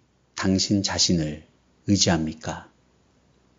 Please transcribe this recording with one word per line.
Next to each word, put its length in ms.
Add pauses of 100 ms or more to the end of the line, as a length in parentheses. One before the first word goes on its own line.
(360)
당신 480
자신을 640 (400)
의지합니까? 840 (880)